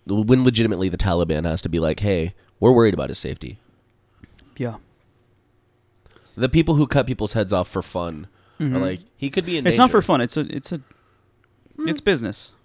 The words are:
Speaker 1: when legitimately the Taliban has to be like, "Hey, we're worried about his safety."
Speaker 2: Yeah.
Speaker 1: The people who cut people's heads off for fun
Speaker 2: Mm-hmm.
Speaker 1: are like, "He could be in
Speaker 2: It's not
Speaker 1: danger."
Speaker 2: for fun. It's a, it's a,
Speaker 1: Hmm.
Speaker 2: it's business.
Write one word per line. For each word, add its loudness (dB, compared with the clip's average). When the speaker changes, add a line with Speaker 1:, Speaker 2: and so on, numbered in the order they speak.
Speaker 1:
when 4
legitimately 2
the -4
Taliban 0
has -2
to -6
be -2
like, -2
"Hey, -2
we're 6
worried 6
about -4
his -8
safety." -10
Speaker 2:
Yeah. -6
Speaker 1:
The 0
people 4
who 4
cut 0
people's -4
heads -2
off 0
for -6
fun -8
Speaker 2:
Mm-hmm. -2
Speaker 1:
are 0
like, -4
"He -8
could -2
be -4
in -4
Speaker 2:
It's 4
not 8
Speaker 1:
danger." 0
Speaker 2:
for -
fun. 0
It's -4
a, 0
it's -10
a, -8
Speaker 1:
Hmm. -6
Speaker 2:
it's -4
business. -2